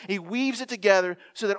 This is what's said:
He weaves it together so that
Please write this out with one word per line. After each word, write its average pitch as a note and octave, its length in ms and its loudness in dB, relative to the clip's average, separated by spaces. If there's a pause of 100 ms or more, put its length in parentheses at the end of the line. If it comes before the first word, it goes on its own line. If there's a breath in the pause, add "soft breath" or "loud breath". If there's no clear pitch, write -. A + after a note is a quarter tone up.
He G3 100 -2
weaves A#3+ 420 -4
it C4 80 -8
together F#3 480 2 (160 loud breath)
so - 140 -6
that G3 120 -2